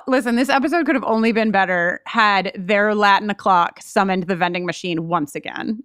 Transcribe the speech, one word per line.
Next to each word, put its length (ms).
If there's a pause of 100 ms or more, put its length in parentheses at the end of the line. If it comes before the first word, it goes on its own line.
listen, 280
this 120
episode 380
could 80
have 120
only 260
been 180
better 560
had 500
their 380
Latin 380
o'clock 500
summoned 460
the 80
vending 320
machine 400
once 260
again 520